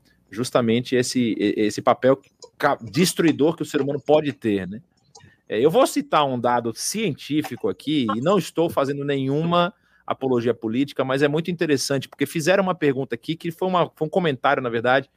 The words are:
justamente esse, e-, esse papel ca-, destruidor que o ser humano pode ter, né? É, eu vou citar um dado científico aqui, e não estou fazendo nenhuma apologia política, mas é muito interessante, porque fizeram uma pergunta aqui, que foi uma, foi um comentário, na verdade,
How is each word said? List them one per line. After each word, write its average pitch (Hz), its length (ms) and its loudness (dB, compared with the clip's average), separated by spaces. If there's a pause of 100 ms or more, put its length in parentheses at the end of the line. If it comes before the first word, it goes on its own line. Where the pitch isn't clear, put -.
(320)
justamente 120 640 0
esse, 123 420 0
e-, 104 200 2
esse 104 240 -2
papel 131 380 4 (380)
ca-, 139 240 0
destruidor 147 720 0
que - 60 -10
o 147 40 -6
ser 143 160 -4
humano 139 180 -4
pode 143 340 2
ter, 98 340 -2
né? 101 140 -12 (680)
É, 104 80 0
eu 139 100 6
vou 226 160 4
citar 175 400 0
um 127 140 -2
dado 120 340 0
científico 151 920 -4
aqui, 131 480 -2
e 117 60 -4
não 185 160 2
estou 165 320 -2
fazendo 143 340 -2
nenhuma 147 680 0 (340)
apologia 120 460 0
política, 123 500 -4
mas 131 180 0
é 147 60 4
muito 165 240 -2
interessante, 143 560 -2
porque - 180 -4
fizeram 175 380 0
uma 185 100 0
pergunta 135 420 -2
aqui, 156 200 -8
que 165 160 -8
foi 185 160 -4
uma, 175 260 0
foi 156 140 -4
um - 20 -6
comentário, 139 540 0
na 123 60 -2
verdade, 127 480 0